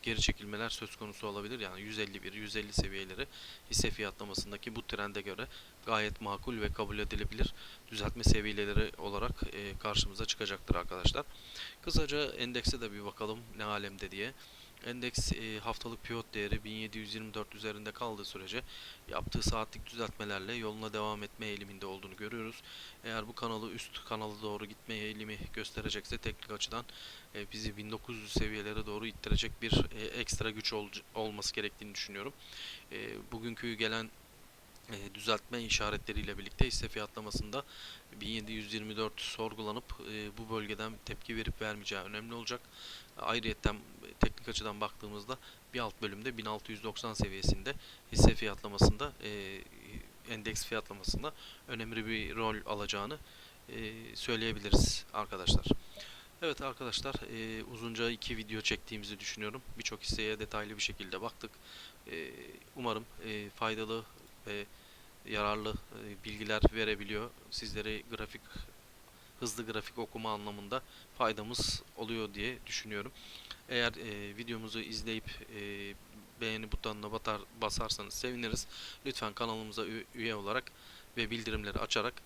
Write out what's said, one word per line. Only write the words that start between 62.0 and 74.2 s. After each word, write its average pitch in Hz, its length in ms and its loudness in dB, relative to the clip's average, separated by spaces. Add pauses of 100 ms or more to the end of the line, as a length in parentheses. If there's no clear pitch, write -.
E, 78 200 -4 (440)
umarım, 120 300 0 (200)
e, 104 240 -4
faydalı 110 540 0 (440)
ve 104 180 -4 (640)
yararlı, 107 440 2
e, 107 520 -8
bilgiler 107 360 2 (120)
verebiliyor. 107 560 0 (220)
Sizleri 107 600 -2
grafik, 110 300 -6 (1000)
hızlı 117 260 -2
grafik 107 340 -2
okuma 110 340 0
anlamında 104 480 -2 (360)
faydamız 110 640 2 (140)
oluyor 110 360 -2
diye 113 320 -2
düşünüyorum. 107 460 -4 (580)
Eğer, 120 240 4
e, 101 440 -6